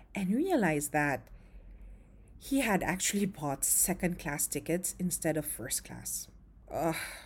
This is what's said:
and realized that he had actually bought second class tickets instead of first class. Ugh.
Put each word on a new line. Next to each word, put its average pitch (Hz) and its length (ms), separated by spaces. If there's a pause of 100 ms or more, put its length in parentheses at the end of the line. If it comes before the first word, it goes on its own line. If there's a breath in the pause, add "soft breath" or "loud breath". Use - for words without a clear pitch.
(140 loud breath)
and 196 200
realized 220 580
that 147 360 (1120 soft breath)
he 269 220
had 214 220
actually 196 440
bought 147 380
second - 540
class 147 280
tickets 160 520
instead 165 380
of 196 80
first - 400
class. - 440 (440)
Ugh. 156 240 (300 loud breath)